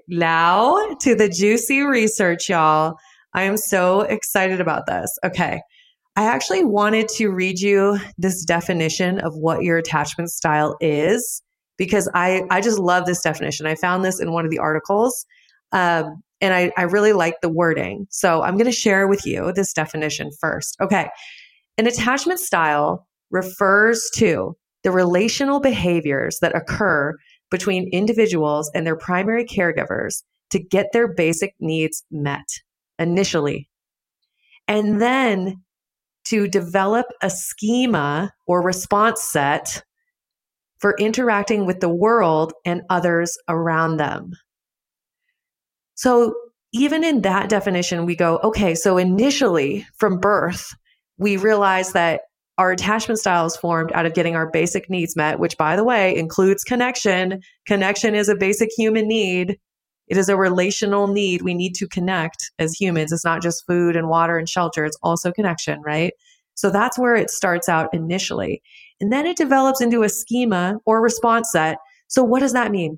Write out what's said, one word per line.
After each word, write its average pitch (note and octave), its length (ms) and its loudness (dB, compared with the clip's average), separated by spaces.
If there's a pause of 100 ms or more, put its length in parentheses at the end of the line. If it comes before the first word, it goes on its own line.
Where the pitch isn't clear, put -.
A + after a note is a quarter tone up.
now F3+ 920 2
to A#3+ 140 4
the G#3 120 6
juicy A3 540 2
research, A3 680 0
y'all. D#3+ 480 2 (380)
I F#3 100 0
am G3 140 0
so F#3+ 440 2
excited F#3+ 600 -2
about E3 240 -2
this. - 380 -4
Okay. F3+ 380 -2 (540)
I G#3 100 2
actually F#4+ 380 0
wanted G#3+ 520 2
to A3 140 0
read F#3 300 -2
you G3+ 400 2 (180)
this F#3 280 -2
definition F3 760 0
of D#3 160 -4
what D#3+ 280 0
your E3+ 140 2
attachment E3 540 -2
style D3+ 480 0
is D#3+ 640 0 (360)
because F#3+ 360 0
I, F#3 360 0
I F#3 120 2
just G#3+ 180 0
love F3 260 2
this F3 160 -2
definition. D3+ 440 -4
I D#3 100 -2
found F#3 300 0
this F#3 140 -2
in E3 120 -4
one E3 140 -2
of D#3+ 60 -4
the D#3+ 80 -4
articles, G3 640 -2 (460)
um, E3+ 500 0 (200)
and F#3+ 120 2
I, F3+ 240 2
I F3+ 60 2
really G#3 300 4
like E3+ 280 0
the F3 80 0
wording. E3 640 -2
So E3 320 2
I'm F#3 140 0
gonna A#3 140 2
share G3 360 2
with G3 180 0
you - 280 -4
this F#3+ 200 -2
definition D#3 560 -4 (100)
first. - 400 -4
Okay. F#3+ 300 0 (680)
An A3 100 2
attachment B3+ 520 -2
style D#3+ 680 0 (240)
refers G3+ 840 2
to D#3+ 400 0 (280)
the F#3+ 80 0
relational G3 680 2
behaviors F3 840 0
that - 140 0
occur D#3+ 600 -2 (340)
between F#3 420 -2
individuals F3+ 840 0
and D#3+ 100 -2
their D#3+ 120 -2
primary G3 480 -2
caregivers - 760 -4 (300)
to F#3+ 80 0
get F#3+ 320 0
their A#3 160 2
basic E3+ 520 -2
needs D#3+ 520 -4
met C#3+ 360 -6 (520)
initially, E3+ 720 -2 (960)
and G#3 340 0
then G#3+ 640 0 (600)
to G#3 220 0
develop G3 600 0 (140)
a G3 80 -2
schema G3 1000 -2 (140)
or F3+ 160 2
response G3+ 600 0
set - 600 -2 (960)
for G#3 200 0
interacting G#3+ 640 0
with F3+ 140 -2
the F3 100 0
world E3+ 640 2 (120)
and F3 240 -4
others E3+ 460 0 (140)
around E3 480 0
them. D3+ 340 -4 (1700)
So A#3+ 320 4 (380)
even D4 320 0
in D4 160 2
that F#3+ 260 2
definition, F#3 580 0
we F3 120 -4
go, E3+ 260 2
"Okay, G#3 320 2
so F#3 220 2
initially G3 960 2
from F#3+ 240 0
birth, F#3 560 -2 (420)
we G3 200 0
realize F#3+ 560 2
that E3+ 300 0 (340)
our F#3 140 4
attachment G#3+ 480 -2
style F3 260 2
is E3+ 100 -4
formed E3 380 -2
out E3+ 120 0
of D#3+ 80 -2
getting E3+ 220 0
our D#3+ 160 -4
basic F3 380 -2
needs F3 260 -4
met," D3+ 240 0
which, E3 180 -2
by D#3+ 200 0
the G#3 80 2
way, G#3 280 2
includes F#3+ 520 0
connection. G3 720 -2 (260)
Connection G#3 500 0
is G#3 120 0
a G#3 80 4
basic G#3 400 0
human A3 320 0
need. F#3+ 500 -2 (520)
It F3+ 80 0
is F#3+ 100 2
a G3 80 2
relational G3 720 0
need. G3 340 0
We F3+ 120 -2
need F3+ 220 -4
to G3 120 -6
connect F3 720 -4
as D#3+ 140 -2
humans. E3 400 -2
It's E3 100 -4
not E3 180 0
just E3+ 240 -4
food F3 300 2
and E3 140 -2
water E3+ 280 2
and E3 120 -6
shelter. E3 340 -2
It's D3+ 200 -6
also E3+ 280 0
connection, E3 540 -4
right? D#3 260 -2 (440)
So G3+ 140 0
that's G#3 300 0
where A#3+ 160 4
it - 140 0
starts F3 400 -2
out D#3+ 240 0
initially. E3 680 -4 (380)
And G3+ 140 -2
then D4 120 0
it F4 120 -4
develops C4+ 420 2
into A#3 240 2
a G#3 60 2
schema G#3 640 -2 (100)
or A3 160 4
response A3+ 520 2
set. D#3+ 240 0 (320)
So B3+ 160 2
what B3 160 2
does C4+ 100 2
that A#3+ 220 0
mean? D#3+ 240 -4